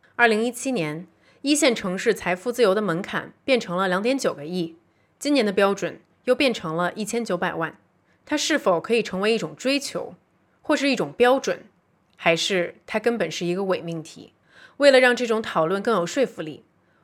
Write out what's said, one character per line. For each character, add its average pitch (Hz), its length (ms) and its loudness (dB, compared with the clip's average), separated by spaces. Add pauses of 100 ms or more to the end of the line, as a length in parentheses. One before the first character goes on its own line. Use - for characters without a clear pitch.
(160)
二 233 120 6
零 220 160 2
一 247 80 -2
七 269 180 -6
年， 170 360 -4 (340)
一 285 160 0
线 285 180 4
城 190 220 -6
市 208 160 0
财 180 240 -2
富 240 160 -6
自 254 80 -2
由 190 140 6
的 214 80 0
门 175 180 -2
槛 - 320 -8 (100)
变 254 160 2
成 175 160 -6
了 190 140 0
两 185 140 0
点 254 160 0
九 170 160 -2
个 147 100 -14
亿， 170 320 -6 (420)
今 294 140 -2
年 247 140 2
的 202 40 0
标 196 220 2
准 190 280 -8 (240)
又 254 100 2
变 254 180 2
成 165 240 -6
了 175 160 -2
一 214 140 -8
千 233 180 -4
九 180 140 -2
百 175 160 -4
万。 160 220 -6 (520)
它 302 80 -2
是 294 220 0
否 175 220 2
可 220 120 -6
以 220 120 2
成 185 160 -6
为 214 120 2
一 226 60 0
种 151 160 -8
追 277 240 -2
求， - 380 -10 (440)
或 302 140 -2
是 277 160 2
一 247 60 0
种 147 160 -4
标 247 260 4
准， - 280 -6 (500)
还 170 180 2
是 175 400 -2 (100)
它 - 140 -4
根 233 180 0
本 175 140 -2
是 175 160 -6
一 175 80 0
个 180 80 -4
伪 180 180 -2
命 165 220 -8
题？ - 300 -20 (460)
为 277 120 8
了 262 80 10
让 247 160 6
这 247 100 -4
种 220 160 0
讨 180 240 0
论 190 160 0
更 226 140 0
有 175 100 0
说 226 220 0
服 - 160 -8
力， 156 220 -14 (400)